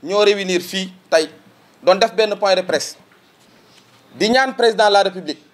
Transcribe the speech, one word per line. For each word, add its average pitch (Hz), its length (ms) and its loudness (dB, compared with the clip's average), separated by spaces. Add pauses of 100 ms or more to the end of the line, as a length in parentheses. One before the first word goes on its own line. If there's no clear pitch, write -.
ñoo 202 220 0
réunir 196 380 0
fii 190 280 -8 (200)
tey, 160 180 2 (540)
doon 185 140 4
def 220 180 0
benn 208 220 0
point 190 200 0
de 185 60 -2
presse, 165 340 -6 (1160)
di 185 160 0
ñaan 262 260 0
président 220 320 0
de 202 40 0
la 202 100 4
République 185 400 -8 (120)